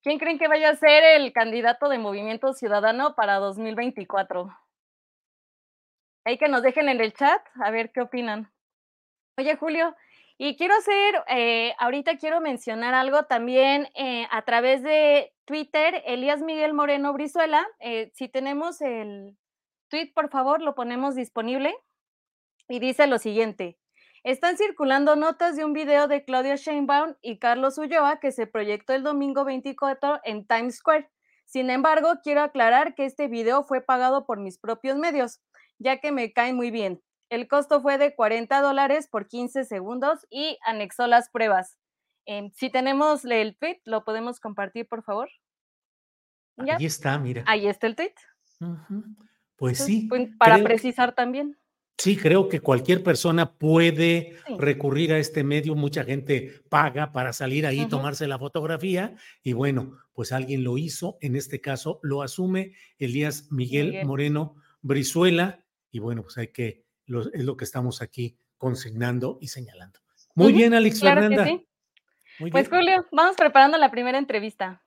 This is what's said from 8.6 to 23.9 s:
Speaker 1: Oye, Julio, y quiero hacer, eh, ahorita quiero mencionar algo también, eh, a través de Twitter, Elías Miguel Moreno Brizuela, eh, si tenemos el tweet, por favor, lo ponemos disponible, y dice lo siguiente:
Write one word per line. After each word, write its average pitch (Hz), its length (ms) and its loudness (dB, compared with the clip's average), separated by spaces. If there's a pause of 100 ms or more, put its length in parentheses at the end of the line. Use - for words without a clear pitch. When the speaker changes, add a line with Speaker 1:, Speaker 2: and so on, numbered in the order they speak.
Speaker 1:
Oye, 285 200 -2
Julio, 330 380 -2 (420)
y 285 180 -6
quiero 370 200 2
hacer, 415 400 2 (140)
eh, 233 500 0
ahorita 277 380 -2
quiero 311 240 -2
mencionar 240 520 -4
algo 269 300 2
también, 262 720 2
eh, 247 360 -6
a 220 120 -4
través 247 400 2
de 302 500 4 (120)
Twitter, 311 600 -2
Elías 269 360 -2
Miguel 311 320 -2
Moreno 285 400 0
Brizuela, 311 520 0 (140)
eh, 220 340 -8
si 254 140 -12
tenemos 285 540 -6
el 208 560 -8 (520)
tweet, 311 240 -8
por 302 160 -2
favor, 277 320 0
lo 285 140 -6
ponemos 247 400 -6
disponible, 254 580 -4 (920)
y 247 120 -8
dice 262 280 2
lo 240 120 0
siguiente: 208 600 -4 (440)